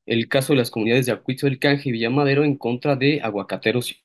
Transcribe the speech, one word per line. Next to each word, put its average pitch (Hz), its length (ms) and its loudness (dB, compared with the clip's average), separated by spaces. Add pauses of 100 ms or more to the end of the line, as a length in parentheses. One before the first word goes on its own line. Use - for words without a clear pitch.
El 117 220 0
caso 135 240 0
de 139 60 4
las 120 120 0
comunidades 117 360 2
de 120 60 0
Acuitzo 131 340 -4
del 139 120 -2
Canje 143 320 0
y - 20 0
Villamadero, 135 520 0
en 143 120 2
contra 123 400 -2
de 139 260 0
aguacateros 107 840 -4